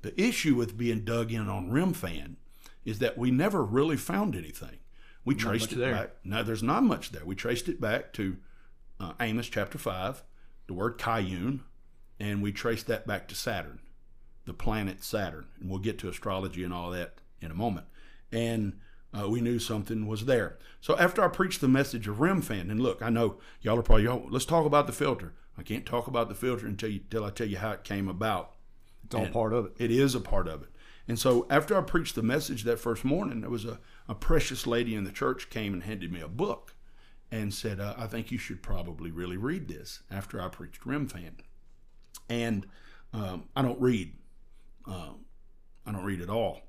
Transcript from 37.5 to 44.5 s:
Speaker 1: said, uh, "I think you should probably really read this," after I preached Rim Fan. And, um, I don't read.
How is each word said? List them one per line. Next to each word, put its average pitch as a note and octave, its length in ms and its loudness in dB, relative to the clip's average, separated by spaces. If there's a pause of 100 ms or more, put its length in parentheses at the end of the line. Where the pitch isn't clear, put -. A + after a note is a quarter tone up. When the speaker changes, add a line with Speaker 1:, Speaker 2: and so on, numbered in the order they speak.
Speaker 1:
said, G#2 260 -4
uh, G#2 200 -4
"I A#2 80 -6
think A2+ 260 -6
you A#2+ 60 -2
should - 240 -8
probably E2+ 500 -2
really F2+ 240 -4
read C#3+ 320 -2
this," - 420 -12
after G2 300 -6
I F2+ 80 -4
preached - 380 -12
Rim C#3 200 -2
Fan. E2+ 300 -10 (920)
And, A2+ 380 0 (460)
um, F#2+ 320 -6 (100)
I C3+ 80 0
don't B2+ 180 2
read. A2+ 360 2 (720)